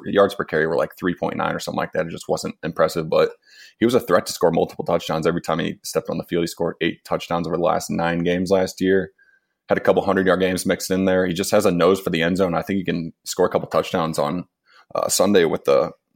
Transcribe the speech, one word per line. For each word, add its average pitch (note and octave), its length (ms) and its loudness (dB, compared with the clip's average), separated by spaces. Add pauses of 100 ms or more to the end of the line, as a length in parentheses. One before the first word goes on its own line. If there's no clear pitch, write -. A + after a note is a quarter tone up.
yards G2 300 2
per E2 80 -4
carry D#2+ 240 0
were, D#2+ 80 -2
like, C2+ 220 -2
three F2+ 180 -2
point D#2 220 -4
nine D#2+ 180 -2
or E2+ 40 -6
something - 180 -8
like D#2+ 160 -4
that. E2+ 140 -2
It - 20 -10
just F2 180 -12
wasn't D#2+ 360 -4
impressive, D#2+ 460 -2
but D#2+ 220 2 (460)
he G#2+ 80 2
was B2 80 4
a B2 60 4
threat F2 260 2
to - 80 -8
score F2 180 2
multiple E2 320 -2
touchdowns E2 440 -2
every E2+ 140 0
time E2 180 -4
he E2 240 -6
stepped - 260 -4
on E2 80 -6
the E2 60 -6
field. E2+ 200 -2
He E2+ 40 -2
scored E2 340 -6
eight - 240 -4
touchdowns E2+ 400 -4
over E2 100 -4
the E2+ 80 -2
last E2+ 260 0
nine E2+ 340 -2
games F2 260 0
last F#2+ 320 0
year. F#2+ 300 2 (580)
Had G2 80 0
a - 40 -4
couple F#2 220 4
hundred-yard F#2 360 2
games F#2 260 0
mixed F2+ 240 -2
in F#2+ 160 0
there. F#2 220 2
He F2+ 60 -2
just F#2 180 -4
has G#2 140 4
a G2 60 2
nose F2 280 4
for - 100 -4
the E2 140 0
end F2 140 0
zone. F2+ 180 0
I E2+ 60 -2
think G2 160 -2
he F#2 60 -4
can E2+ 300 -4 (100)
score - 220 0
a F2+ 40 2
couple E2 180 -2
touchdowns E2 500 -2
on, E2+ 300 -2 (480)
uh, G1+ 120 -2
Sunday F#2+ 380 4
with - 200 -2
the, C#2 260 4 (240)